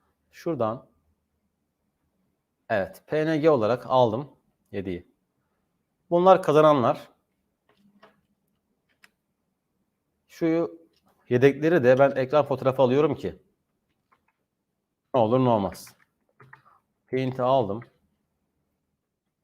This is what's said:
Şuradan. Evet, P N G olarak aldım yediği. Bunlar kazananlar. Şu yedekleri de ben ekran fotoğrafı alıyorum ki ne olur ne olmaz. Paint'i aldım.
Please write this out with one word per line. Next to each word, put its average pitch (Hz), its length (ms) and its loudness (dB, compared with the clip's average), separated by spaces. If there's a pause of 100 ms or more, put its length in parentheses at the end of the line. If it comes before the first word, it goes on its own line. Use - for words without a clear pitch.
(320)
Şuradan. 127 580 -8 (1800)
Evet, 98 380 -6
P 156 180 -4
N 160 120 -2
G 151 120 2
olarak 123 380 0
aldım 127 440 0 (400)
yediği. 92 360 -10 (1000)
Bunlar 180 340 4
kazananlar. 151 640 2 (3250)
Şu 165 520 -4 (500)
yedekleri 143 540 2
de 127 160 4
ben 139 120 4
ekran 131 340 -2
fotoğrafı 131 360 -4
alıyorum 139 340 0
ki - 260 -12 (1700)
ne 135 60 0
olur 117 200 2
ne 127 100 0
olmaz. 101 460 -4 (1160)
Paint'i 131 300 -6
aldım. 120 400 -2 (1600)